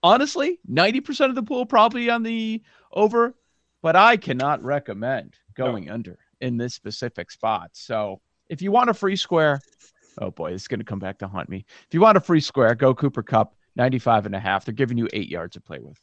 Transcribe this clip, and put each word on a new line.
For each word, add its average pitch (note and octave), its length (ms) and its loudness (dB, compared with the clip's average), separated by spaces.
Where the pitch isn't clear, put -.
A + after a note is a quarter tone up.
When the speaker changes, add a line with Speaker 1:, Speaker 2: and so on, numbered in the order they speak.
Speaker 1:
Honestly, C4 640 2
ninety F#3+ 360 0
percent C4+ 260 0
of B3+ 80 -2
the C4 60 -4
pool B3 240 -4
probably A#3 420 4
on A#3 140 0
the A3 400 -4
over, A#3 420 2
but D#3+ 120 2
I A3 220 6
cannot C#3 460 -4
recommend B2 720 -6
going A#2 320 -6
Speaker 2:
No. F2 80 -14
Speaker 1:
under A#2 240 -12
in A#2+ 160 -4
this B2 160 -6
specific - 560 -10
spot. G2 420 -6
So G#2 480 -8
if D#3 100 -10
you F#3+ 100 -4
want A#3+ 200 4
a G3 40 0
free G3 220 -2
square, D#3 420 2
oh F#2+ 120 -6
boy, E2 220 -10
this F#2+ 100 -10
is - 60 -18
gonna A2 160 -6
come G2+ 140 -8
back F#2+ 220 -10
to G2 80 -10
haunt F#2+ 200 -10
me. F#2+ 160 -10
If - 80 -12
you E3 80 2
want G#3+ 160 8
a - 20 6
free D#3+ 220 2
square, A#2+ 320 2
go C3 200 4
Cooper C3+ 280 -2
Kupp, - 320 0
ninety-five A#2+ 520 2
and G2 80 -6
a F#2+ 60 -6
half. F#2+ 260 -2
They're A2+ 80 -8
giving A#2+ 240 -2
you A2+ 160 -2
eight G2+ 160 -6
yards E2+ 240 -10
to F2 80 -20
play D2 160 -14
with. - 240 -20